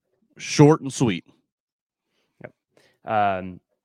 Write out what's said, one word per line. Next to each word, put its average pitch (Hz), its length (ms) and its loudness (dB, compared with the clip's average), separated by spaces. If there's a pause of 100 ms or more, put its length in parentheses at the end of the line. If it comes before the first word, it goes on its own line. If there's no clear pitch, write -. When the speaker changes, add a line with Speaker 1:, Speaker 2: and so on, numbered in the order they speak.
(380)
Speaker 1:
short 151 420 4
and 135 120 -10
sweet. 107 320 -2 (1160)
Speaker 2:
Yep. - 120 -20 (500)
Um, 95 560 -4 (240)